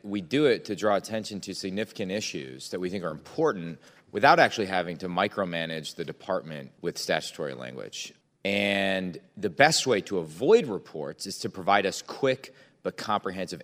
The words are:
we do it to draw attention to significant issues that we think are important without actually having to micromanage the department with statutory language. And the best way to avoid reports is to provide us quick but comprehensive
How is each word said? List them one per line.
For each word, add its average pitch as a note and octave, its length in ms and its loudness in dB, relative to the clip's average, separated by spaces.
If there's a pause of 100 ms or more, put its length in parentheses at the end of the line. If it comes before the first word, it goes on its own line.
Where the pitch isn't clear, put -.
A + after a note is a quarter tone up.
we G2+ 200 -4
do D3 260 2
it G#2 180 4
to G#2 100 -4
draw G2+ 200 2
attention G#2 460 -4
to F#2+ 120 -10
significant G2 580 -6
issues C#2+ 600 -6
that F#2 80 -4
we F2+ 100 -2
think F#2 140 -6
are E2 80 -4
important E2+ 680 -2 (340)
without C#3 280 6
actually A2+ 280 4
having F2+ 280 0
to F#2 120 -8
micromanage F2 880 -2
the E2+ 100 -6
department D#2 640 -6 (100)
with - 180 -6
statutory D#2 560 -2
language. B1 580 -12 (320)
And G2 760 0 (160)
the G2+ 140 -2
best C#3+ 380 6
way A2 140 4
to F#2+ 180 -4
avoid B2+ 480 4
reports D#2+ 580 -8
is G2 140 -10
to A2+ 100 -4
provide F#2+ 380 4
us - 160 -4
quick - 500 -2 (300)
but F#2 120 -6
comprehensive F#2+ 680 -4